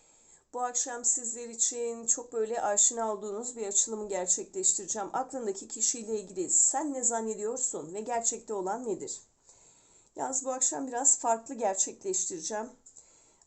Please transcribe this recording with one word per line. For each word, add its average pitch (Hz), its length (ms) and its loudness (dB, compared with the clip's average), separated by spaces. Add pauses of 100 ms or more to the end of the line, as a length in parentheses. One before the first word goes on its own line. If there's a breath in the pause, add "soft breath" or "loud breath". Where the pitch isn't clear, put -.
(520 soft breath)
Bu 247 100 -4
akşam 240 420 -2
sizler 233 440 0
için 233 580 0
çok - 260 0
böyle 226 300 0
aşina 220 500 4
olduğunuz 214 440 -6
bir 220 100 -4
açılımı 214 420 0
gerçekleştireceğim. 185 1040 0
Aklındaki 240 560 -4
kişiyle 220 520 0
ilgili 190 300 -4
sen 285 420 4
ne 262 120 -2
zannediyorsun 214 920 0
ve 208 60 -4
gerçekte 233 540 -2
olan 202 340 -2
nedir? - 320 -6 (960 soft breath)
Yalnız 262 280 -2
bu 262 80 -2
akşam 269 340 0
biraz 240 320 4
farklı 226 360 2
gerçekleştireceğim. 202 1160 -2 (760 loud breath)